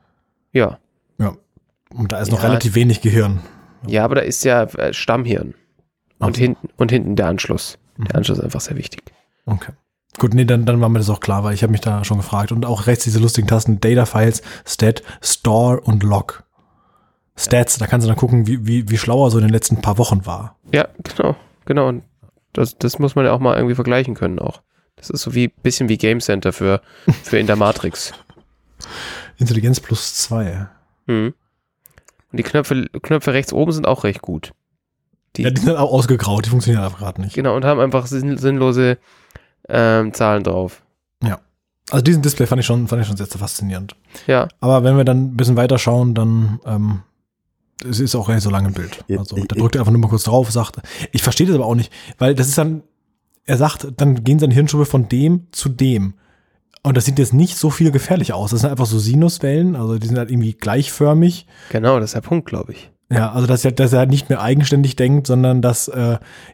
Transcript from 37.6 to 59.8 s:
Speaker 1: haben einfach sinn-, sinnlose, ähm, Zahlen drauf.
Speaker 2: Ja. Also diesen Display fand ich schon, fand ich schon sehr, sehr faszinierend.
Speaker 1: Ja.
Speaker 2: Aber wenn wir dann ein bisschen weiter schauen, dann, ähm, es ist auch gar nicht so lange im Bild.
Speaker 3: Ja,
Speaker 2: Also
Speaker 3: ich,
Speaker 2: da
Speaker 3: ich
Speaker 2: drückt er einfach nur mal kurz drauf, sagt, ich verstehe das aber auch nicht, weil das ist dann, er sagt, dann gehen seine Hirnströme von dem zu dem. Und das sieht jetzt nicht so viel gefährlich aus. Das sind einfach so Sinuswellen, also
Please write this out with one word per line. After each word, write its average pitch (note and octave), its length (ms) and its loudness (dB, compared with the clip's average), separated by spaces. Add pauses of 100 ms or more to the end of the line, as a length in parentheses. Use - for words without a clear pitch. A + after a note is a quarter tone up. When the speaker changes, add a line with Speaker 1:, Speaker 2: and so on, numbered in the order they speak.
Speaker 1:
haben C#3+ 140 2
einfach B2+ 280 0
sinn-, C3+ 300 -4
sinnlose, B2+ 600 2 (720)
ähm, A2+ 440 0
Zahlen G#2 300 0
drauf. F#2 400 -4 (400)
Speaker 2:
Ja. G2+ 160 -4 (500)
Also C3+ 140 0
diesen D#3+ 180 4
Display C#3+ 240 0
fand B2+ 140 0
ich A#2 60 -2
schon, A#2+ 220 0
fand A#2 140 -2
ich G#2 60 -2
schon G2+ 100 -4
sehr, G2+ 100 -8
sehr - 120 -12
faszinierend. G2+ 560 -8 (320)
Speaker 1:
Ja. C3 200 2 (120)
Speaker 2:
Aber B2+ 240 2
wenn C3 140 4
wir C3+ 80 4
dann B2+ 220 2
ein B2 100 -6
bisschen B2 180 4
weiter B2 240 2
schauen, B2 340 2
dann, A2+ 520 0
ähm, G#2 360 -2 (840)
es A#2 120 -4
ist C3 160 -2
auch G#2+ 120 -2
gar A2+ 80 2
nicht G2+ 80 0
so G2+ 60 0
lange G2 180 0
im G2 60 -2
Bild. F2+ 340 -10
Speaker 3:
Ja, G2 120 -2
Speaker 2:
Also G2 180 -8
Speaker 3:
ich, G2+ 100 -6
Speaker 2:
da - 80 -6
Speaker 3:
ich A2 60 -2
Speaker 2:
drückt A2+ 140 2
er B2+ 60 0
einfach A2 100 2
nur A#2 100 4
mal G#2+ 80 2
kurz A2 140 0
drauf, A#2 280 2
sagt, A2+ 260 -4 (340)
ich - 120 -2
verstehe E3+ 240 2
das F#3 80 2
aber B2+ 100 0
auch A#2 100 0
nicht, A#2 160 0 (260)
weil C3+ 180 2
das B2+ 120 0
ist C#3 100 0
dann, D#3 260 -2 (640)
er - 120 0
sagt, C#3+ 300 -2 (100)
dann C3+ 260 2
gehen C#3 160 4
seine D3 140 4
Hirnströme D3 320 4
von B2+ 240 0
dem E3 420 0
zu - 180 -6
dem. A#2 440 0 (720)
Und C3+ 140 2
das A2 80 0
sieht C3+ 140 0
jetzt A#2+ 140 2
nicht E3+ 240 2
so D#3+ 120 0
viel D#3 220 2
gefährlich C#3 420 0
aus. G2+ 180 -4
Das A#2 100 0
sind C#3 100 2
einfach B2+ 160 0
so A2 120 0
Sinuswellen, D3+ 760 2
also A2+ 240 -4